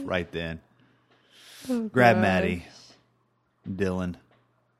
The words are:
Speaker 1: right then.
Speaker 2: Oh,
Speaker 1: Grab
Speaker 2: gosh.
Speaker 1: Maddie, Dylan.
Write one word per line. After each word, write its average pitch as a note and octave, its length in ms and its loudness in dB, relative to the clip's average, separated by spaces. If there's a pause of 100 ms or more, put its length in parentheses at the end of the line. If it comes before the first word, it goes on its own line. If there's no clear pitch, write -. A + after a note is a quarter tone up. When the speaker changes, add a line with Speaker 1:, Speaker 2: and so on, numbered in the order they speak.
Speaker 1:
right F2+ 280 -2
then. E2 300 -6 (1080)
Speaker 2:
Oh, A#3+ 200 -2
Speaker 1:
Grab A#2+ 260 6
Speaker 2:
gosh. A2 80 2
Speaker 1:
Maddie, F#2 420 0 (1040)
Dylan. F#2 460 -2 (640)